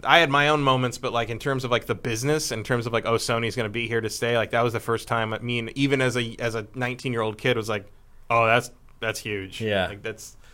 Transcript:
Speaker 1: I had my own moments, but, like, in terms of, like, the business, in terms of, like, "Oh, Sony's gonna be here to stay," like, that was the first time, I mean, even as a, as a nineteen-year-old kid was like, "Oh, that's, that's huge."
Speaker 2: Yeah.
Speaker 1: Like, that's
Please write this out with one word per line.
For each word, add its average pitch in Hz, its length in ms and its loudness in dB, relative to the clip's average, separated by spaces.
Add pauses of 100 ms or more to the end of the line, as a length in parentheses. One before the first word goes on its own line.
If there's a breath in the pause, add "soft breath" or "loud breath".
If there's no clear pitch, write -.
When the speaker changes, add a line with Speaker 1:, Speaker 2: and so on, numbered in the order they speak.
Speaker 1:
I 151 160 8
had 165 100 4
my 143 200 4
own 151 120 4
moments, 127 360 2
but, 127 160 -6
like, 117 160 0
in 113 100 -6
terms 135 260 -2
of, 120 60 -2
like, 120 140 0
the 117 100 -2
business, 127 560 -2
in 110 120 -4
terms 120 220 0
of, 113 80 -6
like, 113 120 0
"Oh, 113 100 0
Sony's 113 400 0
gonna 113 140 -2
be 113 180 -4
here 113 140 0
to 110 80 -2
stay," 120 280 0
like, 107 140 0
that 117 120 2
was 120 100 0
the 113 80 -2
first 113 260 -2
time, 113 260 0
I 107 60 -4
mean, 120 360 -4
even 139 260 2
as 127 160 2
a, 117 220 -4
as 117 160 -2
a 110 200 -6
nineteen-year-old 120 600 -4
kid 127 200 0
was 110 120 -4
like, 104 160 -2 (440)
"Oh, 117 160 4
that's, 120 260 4 (280)
that's 110 200 -4
huge." 98 420 -6
Speaker 2:
Yeah. 101 260 2
Speaker 1:
Like, 101 160 -10
that's - 320 -10 (180)